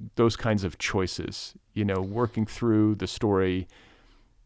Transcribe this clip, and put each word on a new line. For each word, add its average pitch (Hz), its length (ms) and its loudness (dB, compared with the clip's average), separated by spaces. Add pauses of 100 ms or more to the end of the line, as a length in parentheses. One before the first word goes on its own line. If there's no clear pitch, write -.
(140)
those 117 220 4
kinds 107 260 0
of 92 160 -6
choices, - 760 -4 (180)
you 107 120 -2
know, 95 160 0
working 110 460 -2
through 107 500 2
the 95 120 -6
story, 95 580 0 (800)